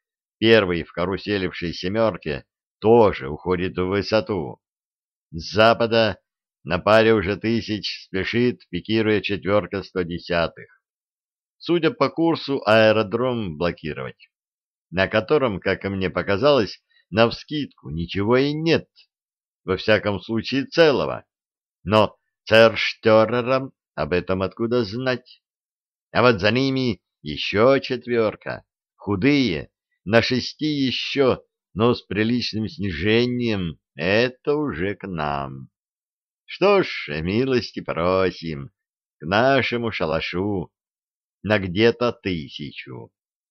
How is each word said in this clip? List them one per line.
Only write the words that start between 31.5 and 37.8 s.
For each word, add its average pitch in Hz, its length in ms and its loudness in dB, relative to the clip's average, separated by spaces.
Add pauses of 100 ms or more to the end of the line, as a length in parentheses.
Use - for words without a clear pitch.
но 117 200 2
с - 80 -4
приличным 110 680 -4
снижением, 104 1120 -2 (160)
это 117 600 0
уже 147 400 -4
к - 120 -14
нам. 71 600 -6 (760)
Что 196 380 2
ж, - 380 -8
милости 113 580 -2
просим 82 920 -2 (480)